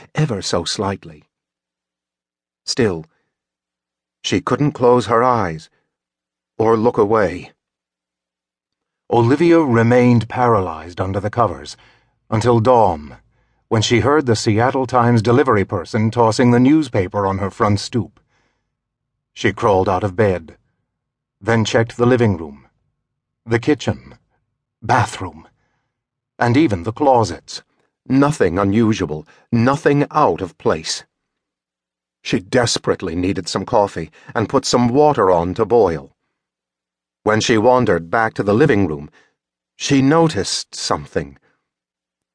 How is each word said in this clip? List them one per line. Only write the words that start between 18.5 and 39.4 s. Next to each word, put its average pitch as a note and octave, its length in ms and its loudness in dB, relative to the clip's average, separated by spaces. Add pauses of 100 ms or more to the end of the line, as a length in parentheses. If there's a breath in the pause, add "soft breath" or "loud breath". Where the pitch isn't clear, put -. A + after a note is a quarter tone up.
She - 220 -2
crawled F#2+ 340 0
out F#2 160 -2
of F#2+ 120 -6
bed, F2 420 -2 (840)
then A2+ 260 0
checked A#2 320 -2
the A#2+ 100 2
living A#2 280 2
room, D2 320 -14 (800)
the A#2 140 0
kitchen, - 580 -4 (640)
bathroom, G2 640 -4 (920)
and A#2+ 180 2
even E3+ 240 2
the A2+ 100 -8
closets. A#2 680 -2 (460)
Nothing B2+ 500 0
unusual, G2 720 0 (240 soft breath)
nothing C#3+ 580 0
out A2+ 320 0
of F2 160 -10
place. - 480 -4 (1160)
She - 160 -4
desperately F#2+ 760 -4
needed F2+ 320 -4
some G2 180 -6
coffee G2+ 440 -2 (240 loud breath)
and A2+ 160 -4
put C3+ 160 -2
some B2 220 2
water C3 420 2
on F2 240 0
to A2+ 120 -2
boil. F2+ 480 0 (1120)
When G#2+ 180 2
she A#2 160 2
wandered G#2 540 2
back A2 240 -2
to A2+ 80 -4
the G2+ 100 0
living G2+ 320 2
room, D2+ 240 -8 (640 soft breath)